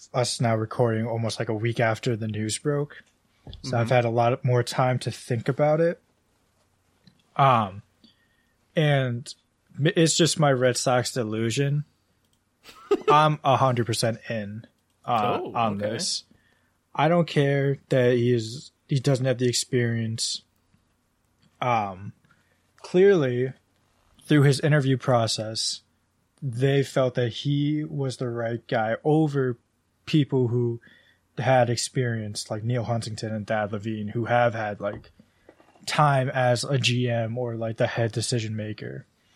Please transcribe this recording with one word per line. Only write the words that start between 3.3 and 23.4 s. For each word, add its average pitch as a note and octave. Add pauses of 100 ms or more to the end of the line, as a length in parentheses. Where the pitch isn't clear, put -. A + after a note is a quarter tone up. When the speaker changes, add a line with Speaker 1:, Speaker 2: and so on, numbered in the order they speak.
Speaker 1:
so B2+
I've A#2
Speaker 2:
Mm-hmm. C3
Speaker 1:
had A#2+
a A#2
lot A#2+
more B2
time B2+
to A#2
think -
about D3
it. E3+ (1400)
Um, A2+ (920)
and C3+ (460)
m-, D3
it's E3
just D#3+
my C#3+
Red B2+
Sox B2
delusion. A#2 (640)
Speaker 2:
<laughs> -
Speaker 1:
I'm D3+
a C3+
hundred A#2+
percent A2+ (100)
in, G#2+ (380)
uh, G#2+
Speaker 2:
Oh, A#2
Speaker 1:
on A2
Speaker 2:
okay. G#2+
Speaker 1:
this. - (680)
I C#3+
don't E3+
care C#3 (120)
that B2+
he A#2+
is, A#2 (180)
he C#3+
doesn't C3
have B2+
the B2
experience. A#2 (1200)
Um, G#2 (680)
clearly, C#3 (720)